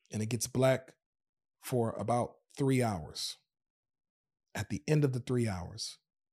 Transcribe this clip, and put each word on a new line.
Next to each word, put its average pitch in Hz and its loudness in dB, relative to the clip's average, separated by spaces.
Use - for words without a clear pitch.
And 101 -4
it 107 -2
gets 113 -2
black 131 2
for 117 0
about 113 -2
three 135 4
hours. 82 -4
At 104 -6
the - -4
end 151 4
of 127 0
the 123 -2
three 120 0
hours, 92 -8